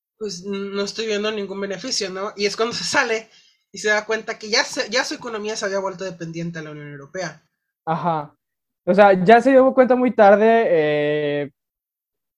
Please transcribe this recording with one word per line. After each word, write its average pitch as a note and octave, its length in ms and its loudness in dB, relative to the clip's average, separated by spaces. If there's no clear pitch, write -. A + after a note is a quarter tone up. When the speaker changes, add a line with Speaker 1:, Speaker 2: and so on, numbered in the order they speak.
Speaker 1:
pues, F#3 280 -10
n-, G3 300 -6
no G3+ 80 -2
estoy G#3 240 -8
viendo G#3 240 -2
ningún G3 300 -8
beneficio", G3 480 -6
¿no? F#3+ 280 -8
Y G3+ 80 -2
es G3 120 -4
cuando A3+ 180 -2
se - 80 -8
sale A3+ 460 -2
y G3+ 80 -16
se G#3 100 -2
da G#3+ 160 0
cuenta A3 340 -6
que G#3+ 100 -12
ya A#3+ 140 -2
se, - 260 -8
ya B3+ 160 -2
su D#4 100 -10
economía A3 420 -8
se A3 80 -6
había G3 140 -4
vuelto F#3+ 260 -6
dependiente E3+ 540 -10
a D#3 40 -12
la D3+ 80 -14
Unión D3 200 -14
Europea. D3 520 -12
Speaker 2:
Ajá. D#3+ 500 -4
O F3+ 80 2
sea, G3+ 200 8
ya A3+ 180 8
se C4 100 4
dio C4 220 6
cuenta B3+ 220 4
muy B3+ 180 2
tarde, A3 540 6
eh... D3+ 840 0